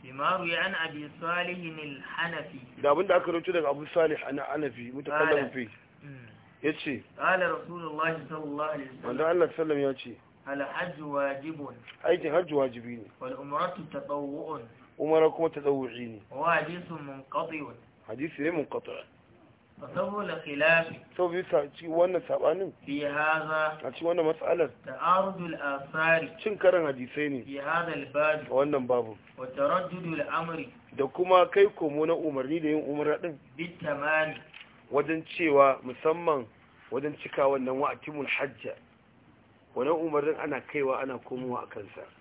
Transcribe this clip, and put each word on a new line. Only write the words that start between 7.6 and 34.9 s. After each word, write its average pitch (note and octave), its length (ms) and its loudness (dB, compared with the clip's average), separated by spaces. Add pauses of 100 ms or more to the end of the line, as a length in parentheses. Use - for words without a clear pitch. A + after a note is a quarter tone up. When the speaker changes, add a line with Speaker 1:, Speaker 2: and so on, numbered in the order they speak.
Speaker 1:
الله D#3 340 -2 (100)
صلى D#3 140 -8
الله D3 200 -4
عليه D3 200 -4
وسلم. C3 200 -16 (120)
Speaker 2:
Manzo D#3 100 2
Allah E3+ 300 6
sallam D#3 240 0
ya C#3 140 2
ce. - 220 -12 (320)
Speaker 1:
الحج D3+ 520 -6
واجب. C#3 720 -4 (300)
Speaker 2:
Aikin E3 280 2
hajji D#3+ 220 2
wajibi A#2+ 420 0
ne. G#2+ 140 -14 (100)
Speaker 1:
والعمرة C#3+ 560 -4 (160)
تطوع. C#3+ 680 -6 (380)
Speaker 2:
Umara D#3+ 320 6
kuma D#3+ 200 0
tatawu'i C3+ 560 0
ne. A2 140 -12 (100)
Speaker 1:
وهو C3+ 220 -6
حديث E3+ 400 -2
منقطع. C#3+ 800 -6 (360)
Speaker 2:
Hadisi C#3 340 -6
ne D#3 80 2
munqati'. C#3 540 -6 (760)
Speaker 1:
فسبب G3 380 -4
الخلاف. D#3+ 680 2 (300)
Speaker 2:
Saboda F3+ 340 0
sa-, D3 160 4 (100)
ci E3 120 -14
wannan E3+ 400 4
sabanin. D3+ 440 2 (140)
Speaker 1:
في D3 200 -2
هذا. D#3 760 0
Speaker 2:
A C3 80 -4
cikin D#3+ 160 -6
wannan E3+ 200 2
matsalar. D#3 440 2 (160)
Speaker 1:
تعارض F3 540 2
الآثار. D#3 1000 0
Speaker 2:
Cin G#3 160 -2
karan F3+ 280 6
hadisai C#3 440 -2
ne. C3 140 -4
Speaker 1:
في C#3 160 -10
هذا D#3+ 340 -2
الباب. D3 540 0
Speaker 2:
A A#2+ 60 -2
wannan C#3 320 4
babu. A#2 300 2 (220)
Speaker 1:
وتردد E3 680 0
الأمر. D#3 640 -4 (280)
Speaker 2:
Da C#3 100 2
kuma F3+ 440 6
kai G3 240 8
komo D3+ 320 0
na E3 80 4
umarni D3+ 480 -2
da D3+ 60 0
yin D3+ 180 0
umra D3 340 0
din. E3 160 -6 (220)
Speaker 1:
بالتمام. D#3 800 -2 (540)